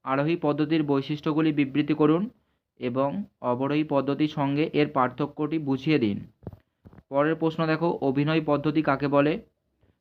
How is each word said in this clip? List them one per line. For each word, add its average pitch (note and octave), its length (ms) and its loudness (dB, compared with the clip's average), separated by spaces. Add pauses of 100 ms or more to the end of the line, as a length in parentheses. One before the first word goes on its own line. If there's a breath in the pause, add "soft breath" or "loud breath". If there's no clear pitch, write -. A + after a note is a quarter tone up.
আরোহী C#3+ 320 0
পদ্ধতির D3+ 460 0
বৈশিষ্ট্যগুলি D3 720 0
বিবৃতি D3 420 0
করুন D#3 360 2 (480)
এবং C3 460 -4 (160)
অবরোহী C3+ 440 0
পদ্ধতির C#3 440 0
সঙ্গে C#3+ 440 -2
এর D3 160 2
পার্থক্যটি D3 680 -2
বুঝিয়ে C#3+ 400 0
দিন। G#2 360 -2 (760)
পরের D3 260 0
প্রশ্ন D#3+ 300 -2
দেখো, D#3+ 220 0 (140)
অভিনয় C#3+ 440 0
পদ্ধতি D3 360 0
কাকে C#3+ 260 0
বলে? C#3+ 240 4 (680)